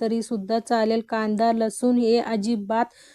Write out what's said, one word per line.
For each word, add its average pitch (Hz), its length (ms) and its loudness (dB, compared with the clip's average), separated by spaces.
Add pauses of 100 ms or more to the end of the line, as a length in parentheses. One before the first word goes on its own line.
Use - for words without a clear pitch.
तरी 226 200 -2
सुद्धा 220 380 -2
चालेल. 226 500 0
कांदा, 220 440 0
लसूण 226 440 0
हे 233 220 4
अजिबात 220 680 -2 (300)